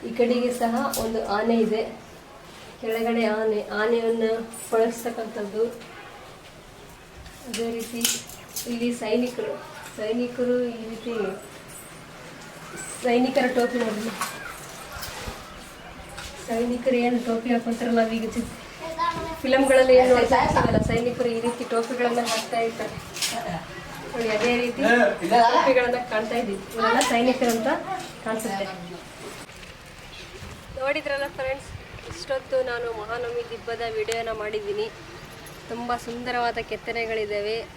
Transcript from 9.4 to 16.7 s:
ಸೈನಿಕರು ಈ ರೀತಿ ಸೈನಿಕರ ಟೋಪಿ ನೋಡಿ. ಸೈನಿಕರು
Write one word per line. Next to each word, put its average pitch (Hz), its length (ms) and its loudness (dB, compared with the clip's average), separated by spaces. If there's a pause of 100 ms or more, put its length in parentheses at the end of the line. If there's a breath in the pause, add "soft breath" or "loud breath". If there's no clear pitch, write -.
ಸೈನಿಕರು 247 580 0 (160)
ಈ 220 180 -8
ರೀತಿ 226 240 -6 (1900)
ಸೈನಿಕರ 254 420 4 (120)
ಟೋಪಿ 247 240 2
ನೋಡಿ. 214 280 -2 (2500)
ಸೈನಿಕರು 240 480 2 (100)